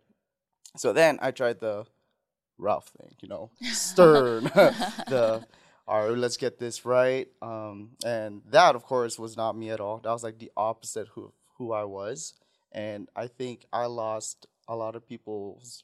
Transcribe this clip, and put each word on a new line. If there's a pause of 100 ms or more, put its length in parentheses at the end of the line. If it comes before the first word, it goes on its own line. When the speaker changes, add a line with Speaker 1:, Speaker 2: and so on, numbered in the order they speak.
(760)
Speaker 1:
So
then
I
tried
the (720)
Ralph
thing,
you
know,
Speaker 2:
<laughs> (100)
Speaker 1:
stern,
<laughs>
the, (420)
"All
right,
let's
get
this
right." (140)
Um, (140)
and
that,
of
course,
was
not
me
at
all.
That
was,
like,
the
opposite
who, (240)
who
I
was. (380)
And
I
think
I
lost (200)
a
lot
of
people's